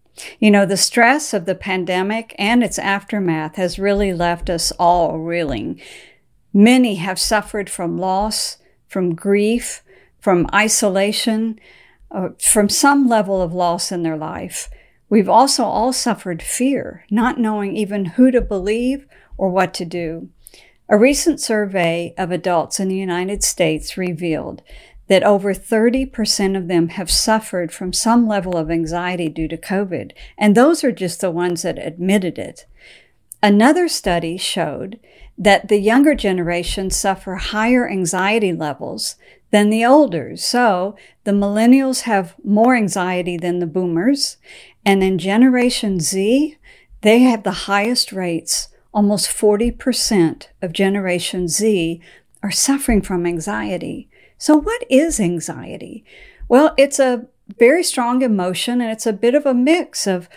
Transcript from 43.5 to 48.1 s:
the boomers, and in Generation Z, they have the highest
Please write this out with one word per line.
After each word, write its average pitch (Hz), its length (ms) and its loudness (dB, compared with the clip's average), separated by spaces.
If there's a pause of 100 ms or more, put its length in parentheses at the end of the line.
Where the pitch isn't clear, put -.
the 175 80 -2
boomers, 185 720 -2 (480)
and 196 180 4
in 190 140 0
Generation 226 840 2
Z, 208 560 0 (460)
they 226 200 6
have 240 200 4
the 175 240 -4
highest 208 460 0